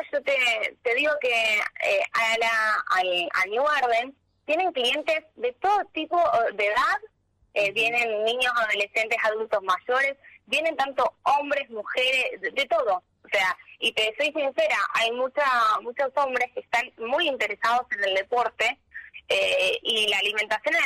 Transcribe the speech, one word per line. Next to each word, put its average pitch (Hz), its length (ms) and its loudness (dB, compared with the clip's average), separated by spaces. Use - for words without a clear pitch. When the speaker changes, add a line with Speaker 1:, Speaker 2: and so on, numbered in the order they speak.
Speaker 1:
yo 285 100 -2
te, 269 140 0
te 233 120 0
digo 294 180 0
que, 254 80 0
eh, 214 720 0
a 226 260 0
la, 220 520 0
al, 180 420 0
a 185 140 -2
New 220 180 0
Garden 262 500 0
tienen 339 280 0
clientes 302 520 -2
de 240 180 -2
todo 381 400 2
tipo, 311 260 -2
eh, 311 320 2
de 208 140 0
edad, 285 320 2
eh, 202 100 0
Speaker 2:
Ujú. 196 80 -2
Speaker 1:
vienen 226 520 0
niños, 247 300 0
adolescentes, 220 680 -2
adultos 214 380 0
mayores, 254 560 0
vienen 302 320 -2
tanto 269 460 0
hombres, 277 480 0
mujeres, 254 720 -2
de, 185 80 -6
de 269 160 -4
todo. 233 360 0
O - 80 -20
sea, 190 240 0
y 220 120 -2
te 220 260 0
soy 285 140 0
sincera, 285 440 0
hay 226 200 0
mucha, 254 320 0
muchos 247 360 -2
hombres 254 360 0
que - 80 -8
están 240 380 -2
muy 262 280 0
interesados 233 600 0
en 202 80 -2
el 196 120 2
deporte, 226 600 0
eh, 185 540 0
y 220 260 0
la 208 100 0
alimentación 214 580 -2
en 311 100 2